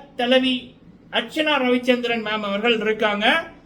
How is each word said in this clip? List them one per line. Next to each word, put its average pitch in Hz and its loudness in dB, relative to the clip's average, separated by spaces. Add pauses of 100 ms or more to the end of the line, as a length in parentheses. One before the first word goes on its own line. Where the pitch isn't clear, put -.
(160)
தலைவி 254 2 (560)
அர்ச்சனா 294 -2
ரவிச்சந்திரன் 247 0
மேம் 214 -2
அவர்கள் 214 -2
இருக்காங்க. 208 0 (400)